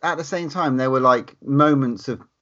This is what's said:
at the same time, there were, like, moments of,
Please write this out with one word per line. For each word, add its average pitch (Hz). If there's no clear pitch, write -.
at 165
the 160
same 170
time, 147
there 131
were, 131
like, 127
moments 139
of, 120